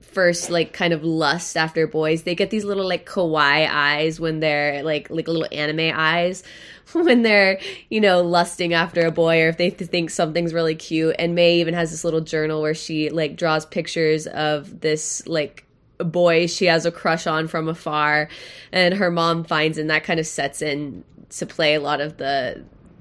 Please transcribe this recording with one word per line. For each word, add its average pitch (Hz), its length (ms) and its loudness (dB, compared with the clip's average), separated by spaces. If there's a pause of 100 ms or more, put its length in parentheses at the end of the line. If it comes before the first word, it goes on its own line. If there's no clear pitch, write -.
first, 175 500 0
like, 165 220 -2
kind 170 200 0
of 156 120 -2
lust 160 520 0
after 160 300 0
boys. 156 360 0
They 175 120 -4
get 196 160 0
these 214 140 -2
little, 196 220 -2
like, 180 200 -4
kawaii 156 640 2
eyes 151 520 0
when 160 200 -2
they're, 147 420 0
like, 151 280 -4
like, 160 180 -6
little 165 220 -2
anime 156 440 -2
eyes 170 480 0 (260)
<laughs> - 240 -20
when 262 300 4
they're, 196 380 4 (280)
you 220 120 -2
know, 185 200 6
lusting 175 540 0
after 165 320 2
a 165 40 2
boy, 165 320 4
or 160 60 4
if 165 80 -2
they 175 140 2
th-, 165 200 -8
think 170 200 -2
something's 170 420 -2
really 165 220 0
cute. 160 440 0
And 170 160 0
May 170 260 6
even 165 140 0
has 170 160 -2
this 160 140 -8
little 160 160 0
journal 156 400 -2
where 151 140 0
she, 151 360 -4
like, 151 260 -4
draws 156 280 0
pictures 160 640 -2
of 151 540 -4
this, - 460 -4
like, 151 400 -6 (320)
boy 170 480 2
she 175 200 -2
has 165 200 4
a 170 40 0
crush 170 360 -2
on 160 220 -2
from 160 200 -4
afar, 151 600 -2 (440)
and 180 220 4
her 190 160 0
mom 170 340 0
finds, 156 340 0
and 156 120 -2
that 156 140 0
kind 165 160 -2
of 160 60 -4
sets 143 360 -6
in 143 420 -6 (260)
to - 160 -10
play 151 280 0
a 151 60 0
lot 143 200 -2
of 156 160 -8
the, 135 460 -4 (380)